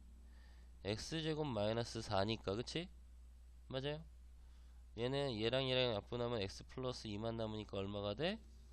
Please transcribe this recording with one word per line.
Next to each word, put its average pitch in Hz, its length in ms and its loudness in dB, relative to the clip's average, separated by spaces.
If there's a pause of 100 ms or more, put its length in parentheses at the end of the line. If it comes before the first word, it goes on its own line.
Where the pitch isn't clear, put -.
(840)
X제곱 151 640 0
마이너스 113 540 2
사니까, 104 540 4
그치? 156 340 -2 (800)
맞아요? 143 360 -2 (920)
얘는 131 420 2
얘랑 127 300 4
얘랑 127 260 6
약분하면 120 460 2
X 98 280 -2
플러스 127 380 -2
이만 110 300 0
남으니까 107 400 0
얼마가 101 380 2
돼? 185 240 0 (320)